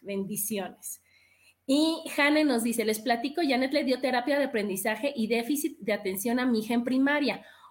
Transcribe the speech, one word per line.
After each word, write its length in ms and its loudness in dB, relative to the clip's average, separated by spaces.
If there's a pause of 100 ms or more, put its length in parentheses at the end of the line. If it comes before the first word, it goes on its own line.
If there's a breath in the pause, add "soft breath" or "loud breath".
Bendiciones". 1000 -6 (640 soft breath)
Y 340 2 (140)
Jane 300 4
nos 180 2
dice, 220 0
"Les 160 0
platico, 440 0
Janet 280 0
le 100 2
dio 160 0
terapia 400 0
de 60 2
aprendizaje 720 -2
y 120 -2
déficit 520 -2
de 140 -4
atención 460 -2
a 60 0
mi 140 2
hija 160 -2
en 100 0
primaria. 600 0 (260 loud breath)